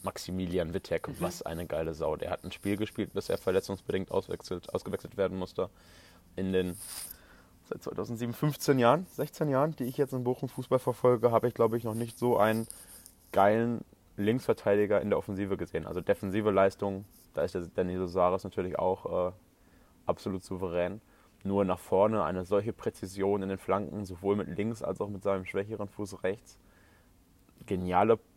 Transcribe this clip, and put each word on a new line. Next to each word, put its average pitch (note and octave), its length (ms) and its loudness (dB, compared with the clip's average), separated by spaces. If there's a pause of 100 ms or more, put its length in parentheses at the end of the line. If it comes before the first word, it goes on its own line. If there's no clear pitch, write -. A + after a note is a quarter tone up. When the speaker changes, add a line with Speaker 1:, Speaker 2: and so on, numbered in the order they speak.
Speaker 1:
Maximilian F2+ 720 -4
Wittek, - 340 -4
Speaker 2:
Mhm. D#2+ 120 -8
Speaker 1:
was F2 240 -6
eine E2 240 -6
geile D#2+ 260 -4
Sau. D#2 220 -2
Der E2 160 -6
hat - 120 -6
ein F#2 80 -12
Spiel G2+ 240 -4
gespielt, G#2+ 380 -4
bis G2 160 -4
er F#2 80 0
verletzungsbedingt F#2+ 720 -2
auswechselt, F2+ 640 -4
ausgewechselt - 420 -6
werden F#2+ 220 0
musste. F#2 320 -4 (680)
In F#2+ 160 -2
den F2+ 240 2 (920)
seit - 180 -10
zweitausendsieben, A#2 500 -6
fünfzehn C#3+ 460 2
Jahren, C3+ 320 6
sechzehn - 360 -4
Jahren, C#3+ 280 2
die - 80 -6
ich A#2 120 -6
jetzt C3+ 180 0
im B2+ 100 -2
Bochum B2+ 260 -2
Fußball C3 300 0
verfolge, B2 520 4
habe A#2 160 4
ich, A#2 60 -2
glaub A2+ 220 4
ich, A#2+ 80 -2
noch A2 100 -2
nicht A2+ 240 -6
so A#2+ 200 4
einen A2 300 4 (640)
geilen A2 540 4 (320)
Linksverteidiger G#2 840 2
in G#2 100 0
der F2 80 4
Offensive G2 360 -4
gesehen. E2 300 -4
Also F2 160 -6
defensive G2+ 480 0
Leistung, G2 560 2 (300)
da D2 80 0
ist F#2 100 -2
der F#2 80 -4
Danilo F2+ 460 -2
Suarez F2+ 360 2
natürlich F#2 360 -4
auch, F2+ 500 -2
äh, - 20 -8 (760)
absolut F#2+ 360 -4
souverän. F2+ 560 -4 (440)
Nur G2 200 2
nach F2+ 160 0
vorne G#2 440 4
eine F2+ 220 -2
solche G2+ 280 0
Präzision G2 680 -2
in F#2+ 60 -4
den F#2+ 100 -4
Flanken, G2 440 -2
sowohl F#2+ 320 0
mit G#2 120 -2 (100)
links A2 240 -2
als - 180 -4
auch G2+ 100 -4
mit G2 120 -8
seinem F#2+ 240 0
schwächeren G#2 420 -6
Fuß G2 360 -10
rechts. - 340 -4 (1120)
Geniale F#2 500 4 (200)